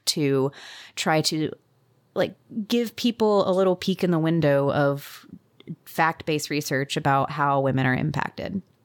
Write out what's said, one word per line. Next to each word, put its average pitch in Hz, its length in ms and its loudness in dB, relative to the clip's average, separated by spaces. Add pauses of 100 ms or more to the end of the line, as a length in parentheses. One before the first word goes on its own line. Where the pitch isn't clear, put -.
to 139 460 0 (420)
try 156 280 0
to, 156 280 -2 (640)
like, 190 220 -2 (320)
give 233 260 -2
people 208 560 2
a - 20 2
little 185 240 4
peek 185 280 -2
in 180 80 2
the 165 80 2
window 147 500 2
of 143 560 -2 (600)
fact-based 160 640 -2
research 143 460 -2
about 139 360 2
how 143 280 2
women 135 240 2
are 127 120 2
impacted. - 640 -4 (220)